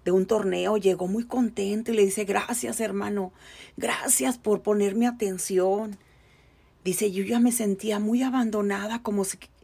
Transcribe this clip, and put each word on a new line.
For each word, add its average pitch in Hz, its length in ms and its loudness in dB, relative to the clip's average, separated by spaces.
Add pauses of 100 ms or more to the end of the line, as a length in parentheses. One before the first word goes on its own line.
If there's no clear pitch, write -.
de 180 60 2
un 185 160 4
torneo, 196 500 2
llegó 180 300 2
muy 220 180 -2
contento 220 680 0
y 226 40 2
le 208 100 6
dice, 196 200 0
"Gracias, 233 540 -4
hermano, 202 540 -2 (420)
gracias 254 640 -2
por 202 240 0
ponerme 208 460 2
atención." 196 880 -2 (840)
Dice, 190 280 0
"Yo 190 120 -2
ya 233 160 0
me 240 120 6
sentía 208 460 -2
muy 220 240 0
abandonada, 220 800 -2
como 202 240 -2
si, - 140 -8 (240)